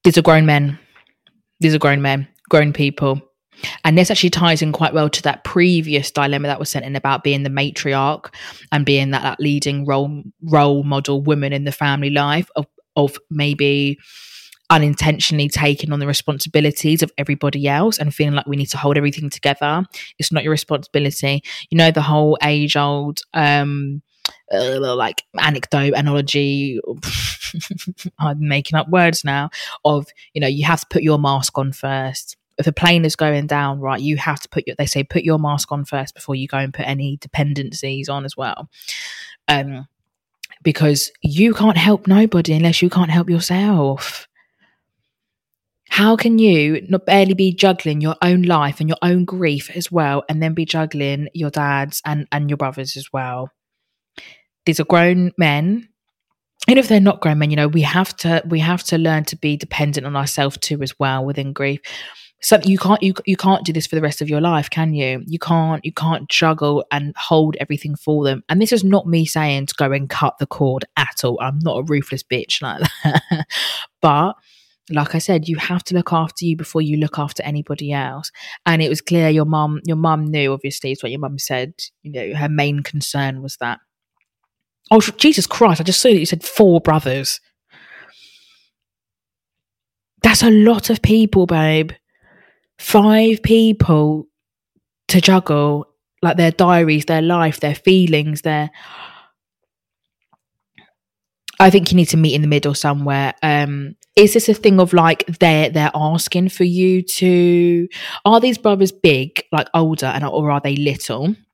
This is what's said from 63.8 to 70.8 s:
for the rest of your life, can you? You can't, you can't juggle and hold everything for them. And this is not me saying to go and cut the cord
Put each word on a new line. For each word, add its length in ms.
for 80
the 80
rest 180
of 80
your 120
life, 280
can 240
you? 340
You 120
can't, 440
you 100
can't 360
juggle 600
and 260
hold 420
everything 380
for 260
them. 280
And 100
this 100
is 140
not 220
me 180
saying 420
to 100
go 160
and 180
cut 280
the 80
cord 380